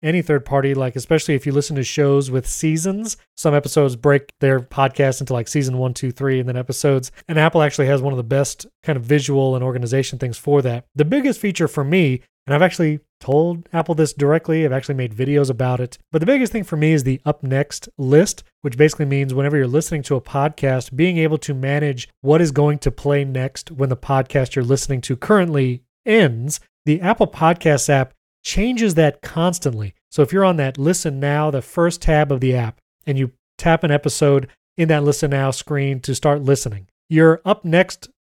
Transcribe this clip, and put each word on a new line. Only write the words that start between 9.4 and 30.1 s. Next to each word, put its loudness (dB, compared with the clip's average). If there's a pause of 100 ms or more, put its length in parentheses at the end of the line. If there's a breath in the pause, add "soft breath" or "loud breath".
and -4
organization -2
things -6
for 2
that. -2 (100)
The 2
biggest 0
feature -2
for -4
me 2 (280 soft breath)
and 0
I've 2
actually 0 (200)
told 0
Apple -2
this 0
directly. 0
I've 0
actually -4
made -4
videos 0
about -2
it. -8 (120)
But -2
the -2
biggest 2
thing -4
for -6
me 4
is 2
the -2
up -2
next -4
list, 2 (200)
which -4
basically 2
means -2
whenever 0
you're 0
listening -2
to -2
a -2
podcast, -2
being 0
able 0
to -6
manage -4 (140)
what 4
is 2
going 2
to -2
play 0
next -6
when -2
the -4
podcast -2
you're 0
listening -2
to -4
currently 0 (240)
ends. 2 (280 soft breath)
The 2
Apple 2
Podcasts 2
app 0 (280)
changes 0
that 2
constantly. -4 (180)